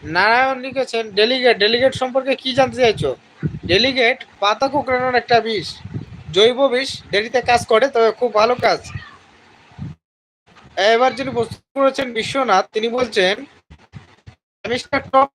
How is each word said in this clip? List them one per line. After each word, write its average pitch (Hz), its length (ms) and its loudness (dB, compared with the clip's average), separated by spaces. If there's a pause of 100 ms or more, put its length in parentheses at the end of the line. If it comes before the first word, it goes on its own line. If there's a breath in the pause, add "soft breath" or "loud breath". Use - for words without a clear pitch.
নারায়ণ 226 560 2
লিখেছেন 247 520 -6
ডেলিগেট। 233 460 2
ডেলিগেট 233 380 2
সম্পর্কে 262 400 -2
কি 262 180 -8
জানতে 247 240 2
চাইছো? 175 380 0 (500)
ডেলিগেট 240 600 0 (140)
পাতা 214 280 0
কোঁকড়ানোর 254 480 -2
একটা 240 240 2
বিষ, 214 360 -6 (560)
জৈব 233 360 4
বিষ, 254 340 -4 (100)
দেরিতে 226 300 0
কাজ 240 240 0
করে, 226 220 2
তবে 226 240 2
খুব 226 220 -4
ভালো 226 220 2
কাজ। 196 360 -2 (1800)
এবার 226 400 4
যিনি 254 160 -6
প্রশ্ন 226 240 -4 (180)
করেছেন 269 400 0
বিশ্বনাথ, 226 600 0
তিনি 220 160 -4
বলছেন 226 560 -2 (1160)
অ্যামিস্টার 247 400 -4
টপ 269 360 2